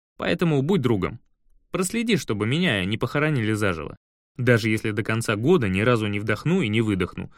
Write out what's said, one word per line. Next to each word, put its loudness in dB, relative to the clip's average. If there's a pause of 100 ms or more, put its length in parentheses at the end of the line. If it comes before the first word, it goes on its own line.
(180)
Поэтому 0
будь 2
другом. 0 (520)
Проследи, -2
чтобы -2
меня 0
не -2
похоронили 0
заживо. -2 (400)
Даже 2
если 0
до -4
конца -2
года 2
ни 0
разу 2
не -4
вдохну -2
и -2
не 2
выдохну, -2